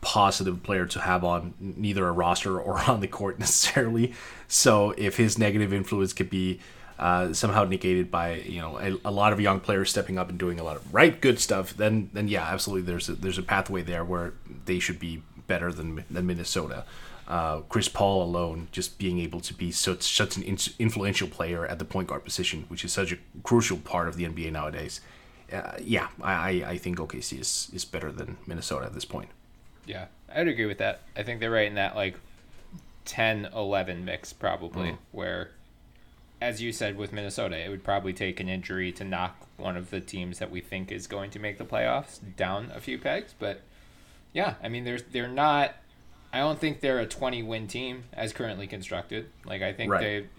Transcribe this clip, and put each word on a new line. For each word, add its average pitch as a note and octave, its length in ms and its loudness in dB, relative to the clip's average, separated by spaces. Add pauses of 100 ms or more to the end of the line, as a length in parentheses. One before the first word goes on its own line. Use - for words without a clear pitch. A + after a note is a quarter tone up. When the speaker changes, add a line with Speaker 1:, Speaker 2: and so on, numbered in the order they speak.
Speaker 1:
positive F#2+ 640 4
player F#2 220 2
to - 140 -4
have F2+ 220 2
on F2 380 2
n-, G2 160 -6
neither G2 320 2
a - 40 4
roster F2+ 480 2
or - 200 0
<laughs> C3+ 100 4
on A2 100 4
the G2 60 0
court G2 320 -4
necessarily. A#2 760 4 (360)
So G#2 500 8
if G2+ 200 2
his G#2+ 200 6
negative G#2 340 4
influence G2 400 2
could F2+ 180 0
be, F#2 280 2 (400)
uh, F2+ 340 4
somehow G#2 320 4
negated F#2 460 2
by, E2+ 280 0
you E2+ 220 -6
know, D#2+ 180 -6
a, F#2+ 200 -2 (100)
a G2+ 40 0
lot G#2 200 6
of G2+ 80 2
young F#2+ 200 6
players G2 280 2
stepping F#2 300 0
up F2+ 120 0
and F2+ 80 -6
doing F2 200 0
a E2 60 -4
lot D#2 100 -4
of C#2 180 -10
right C#3+ 280 8
good B2 180 6
stuff, F#2+ 380 0
then, G#2+ 360 4
then G#2 140 0
yeah, G2+ 160 2
absolutely, F#2 480 0
there's E2+ 180 -2
a, F2 60 -2
there's F2 240 -2
a F#2 40 -2
pathway F#2+ 400 2
there E2+ 220 -2
where F2 300 -2 (320)
they F#2 140 2
should F2+ 180 -2
be E2 240 -6 (240)
better F2 260 0
than, D#2+ 380 -6
than F2+ 160 0
Minnesota. E2+ 580 -2 (440)
Uh, D#2+ 400 0
Chris A2 200 2
Paul G2 360 4
alone, E2+ 480 -2
just - 260 -6
being F2+ 220 0
able E2+ 220 -4
to - 120 -8
be F2 160 -4
such, - 320 0
such - 340 2
an G2 60 -4
in-, F#2+ 160 -2 (220)
influential G2+ 480 2
player E2+ 360 -2
at E2 140 -4
the - 60 -6
point F#2 240 -2
guard C#2+ 160 -6
position, D#2+ 420 -2
which E2 180 -8
is F2 80 -4
such F2+ 200 0
a F2 60 -4 (260)
crucial A2+ 320 6
part E2+ 320 -2
of E2 80 -4
the F2 80 -2
N E2 80 -2
B D#2+ 160 -6
A - 20 -6
nowadays. D2+ 500 -6 (500)
Uh, G1+ 220 -8 (100)
yeah, G#2 260 0 (140)
I, F#2+ 100 2
I, F2 160 0 (240)
I F2 60 -2
think F2 220 -4
O D#2+ 60 -4
K - 140 -8
C - 180 -8
is, - 340 -4
is F2 120 -6
better D#2 280 -6
than - 240 -10 (100)
Minnesota D2 400 -4
at - 80 -10
this - 100 -8
point. - 260 -8 (560)
Speaker 2:
Yeah, F#2 180 -10 (280)
I'd E3+ 160 2
agree A#2 180 2
with G2+ 120 -2
that. G#2 220 0 (160)
I G#2+ 80 -4
think A#2 160 -6
they're A2+ 100 0
right A2 160 6
in G2+ 80 -2
that, G2 220 2
like, F#2+ 220 -2 (840)
ten, A2 500 2
eleven F#2+ 500 0
mix - 280 -8
probably, F2 580 -2
Speaker 1:
Mm. - 80 -6 (120)
Speaker 2:
where, F2+ 400 -6 (880)
as A#2 220 -2
you A#2 100 -2
said G2+ 240 -2
with G2+ 160 -6
Minnesota, G2 460 -4
it E2+ 100 -6
would F#2+ 140 -8
probably G2 300 0
take F#2 260 -4
an F#2 100 -4
injury F#2 440 -4
to - 120 -12
knock F2+ 400 -4 (120)
one F#2 200 -4
of F2+ 140 -10
the G2 100 -6
teams F2+ 380 -8
that - 140 -8
we F2+ 80 -8
think F#2+ 320 -8
is F#2+ 160 -8
going G2 220 -8
to G#2 100 -12
make G#2 180 -6
the A2+ 60 -10
playoffs A#2+ 560 -2 (160)
down G2+ 360 -2
a - 80 -12
few B2+ 160 -6
pegs. F3+ 400 -4
But, G2+ 260 -6 (720)
yeah, E3+ 300 0
I - 60 -6
mean, A#2+ 160 -6
there's, A#2+ 180 -4
they're B2 240 -4
not, C#3+ 480 4 (580)
I B2 60 -2
don't D3 220 0
think D3+ 200 0
they're C3 200 4
a A2 60 0
twenty-win A2+ 600 -4
team B2 460 -8
as A2 200 -4
currently G2+ 360 -6
constructed. G2+ 600 -8 (140)
Like, G2 180 -6
I G2 100 0
think G#2+ 180 -2
Speaker 1:
Right. F#2+ 100 4
Speaker 2:
they're G#2 220 0 (160)